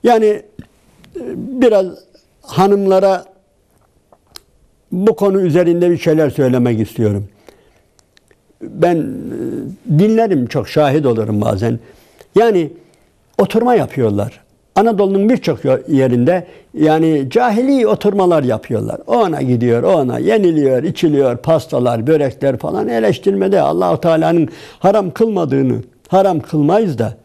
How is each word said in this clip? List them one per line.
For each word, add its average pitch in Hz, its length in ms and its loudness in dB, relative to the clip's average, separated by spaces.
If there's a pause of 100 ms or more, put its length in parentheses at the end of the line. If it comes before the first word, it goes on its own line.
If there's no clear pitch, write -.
Yani, 233 220 4
e, 415 160 0 (920)
biraz 233 500 0 (560)
hanımlara 190 840 0 (1700)
bu 202 240 0
konu 196 260 0
üzerinde 175 500 2
bir 160 60 0
şeyler 156 320 0
söylemek 123 500 0
istiyorum. 104 480 -2 (1300)
Ben, 170 340 -2
e, - 1040 -6
dinlerim 208 480 2
çok, 113 220 -6
şahit 147 360 0
olurum 110 360 0
bazen. 113 380 -2 (560)
Yani 196 340 2 (680)
oturma 233 380 0
yapıyorlar. 110 640 -2 (340)
Anadolu'nun 196 540 2
birçok 175 360 -2
yo-, 131 220 2
yerinde 135 600 2 (260)
yani 156 560 0
cahili 247 580 0
oturmalar 190 560 0
yapıyorlar. 110 640 -4
O 240 100 0
ona 165 240 0
gidiyor, 123 420 0
o 180 80 2
ona 127 280 0
yeniliyor, 151 640 2
içiliyor, 139 540 0
pastalar, 123 680 -2
börekler 151 500 0
falan. 190 300 -4
Eleştirmede 196 720 0
Allah-u 165 400 0
Teala'nın 160 480 0 (300)
haram 196 320 0
kılmadığını, 139 640 0 (320)
haram 185 320 2
kılmayız 160 580 0
da. 110 160 -4 (120)